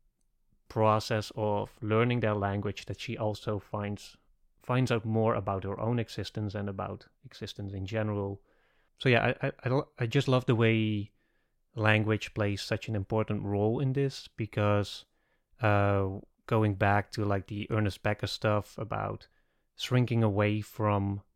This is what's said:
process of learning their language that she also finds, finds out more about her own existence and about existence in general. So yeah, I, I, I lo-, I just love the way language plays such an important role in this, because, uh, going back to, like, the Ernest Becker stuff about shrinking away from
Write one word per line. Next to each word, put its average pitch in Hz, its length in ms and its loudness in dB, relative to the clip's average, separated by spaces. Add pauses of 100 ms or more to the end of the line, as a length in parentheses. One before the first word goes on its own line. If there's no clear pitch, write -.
(680)
process 107 680 2
of 107 360 -2 (100)
learning 117 400 2
their 107 140 2
language 101 520 -2
that - 140 -10
she 113 160 -8
also 107 420 -4
finds, 104 580 -8 (460)
finds 123 300 0
out 110 120 0
more 110 300 2
about 98 300 -2
her 98 160 -4
own 117 180 0
existence 107 560 -6
and 101 140 -4
about 98 380 -8 (180)
existence 101 480 -12
in 95 140 -6
general. 101 540 -2 (580)
So - 100 0
yeah, 117 240 4 (100)
I, 139 60 -2
I, - 40 -6 (120)
I 127 40 -2
lo-, 131 200 0 (100)
I 120 80 -2
just 135 220 0
love 127 180 4
the 127 80 4
way 110 560 2 (640)
language 107 600 2
plays 104 260 -2
such - 280 -4
an 113 80 -4
important 107 480 -2
role 104 360 0
in 135 120 0
this, 135 440 -2
because, 104 680 0 (580)
uh, 101 460 4 (380)
going 107 280 2
back 101 380 2
to, 110 120 -2
like, 101 220 -2
the 104 240 -8
Ernest 107 320 0
Becker 104 240 -2
stuff 104 520 -2
about 104 500 -6 (500)
shrinking 120 440 2
away 104 380 2
from 101 600 0 (140)